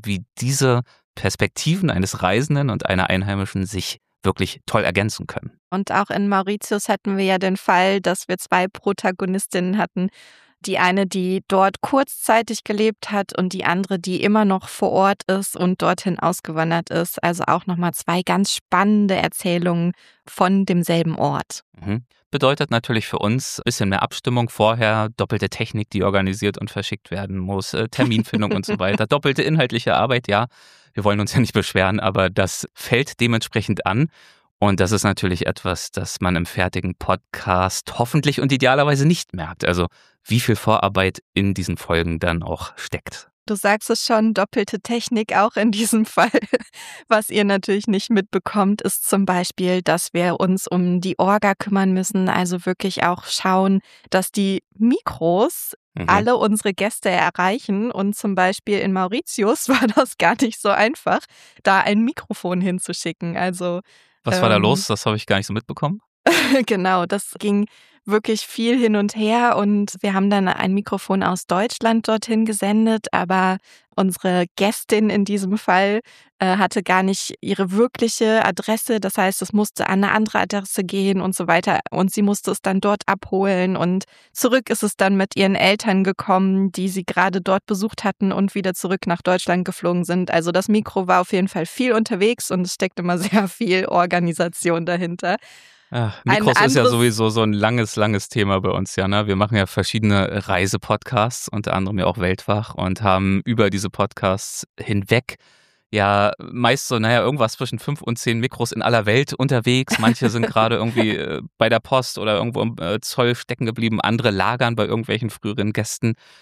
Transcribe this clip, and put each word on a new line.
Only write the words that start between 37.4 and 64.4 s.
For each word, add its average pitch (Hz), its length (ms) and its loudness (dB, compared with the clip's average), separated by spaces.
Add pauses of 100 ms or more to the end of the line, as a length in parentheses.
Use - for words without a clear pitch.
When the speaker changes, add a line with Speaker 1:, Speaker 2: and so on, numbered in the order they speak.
Speaker 1:
hoffentlich 131 420 0
und 139 120 2
idealerweise 139 540 4
nicht - 280 0
merkt. 85 300 -8
Also 87 220 2 (380)
wie 110 160 2
viel 113 160 2
Vorarbeit 98 640 2 (100)
in 98 220 0
diesen 90 240 -4
Folgen 85 420 0
dann 85 220 0
auch - 340 -8
steckt. - 520 -12 (180)
Speaker 2:
Du 214 100 -4
sagst 208 320 0
es - 160 0
schon, 220 300 2
doppelte 196 460 -2
Technik 233 540 -4
auch 208 220 2
in 214 160 2
diesem 220 320 0
<laughs> - 20 -6
Fall. 180 240 2 (800)
Was 220 220 0
ihr 208 140 2
natürlich 202 440 0
nicht 196 220 0
mitbekommt, 202 720 0
ist - 260 -4
zum 196 160 2
Beispiel, 180 580 0
dass 165 300 0
wir 175 260 0
uns 185 300 0
um 180 320 2
die 185 180 -4
Orga 202 360 2
kümmern 196 400 0
müssen, 185 340 0
also 180 380 -2
wirklich 185 360 -4
auch 175 220 0
schauen, 190 560 2 (300)
dass 185 200 0
die 196 320 -2 (160)
Mikros 220 960 0 (200)
Speaker 1:
Mhm. 170 140 -6
Speaker 2:
alle 208 280 2
unsere 214 360 0
Gäste 202 380 -2
erreichen. 190 800 0
Und 202 240 -2
zum 202 220 -4
Beispiel 190 420 0
in 190 140 0
Mauritius 196 760 -2
<laughs> - 0 -
war 247 280 2
das 262 220 0
gar 175 220 2
nicht 226 220 -2
so 214 60 0
einfach, 214 500 0 (460)
da 196 160 4
ein 208 240 2
Mikrofon 180 560 -4
hinzuschicken. 175 760 -4
Also, 180 440 -4 (420)
Speaker 1:
Was 98 180 0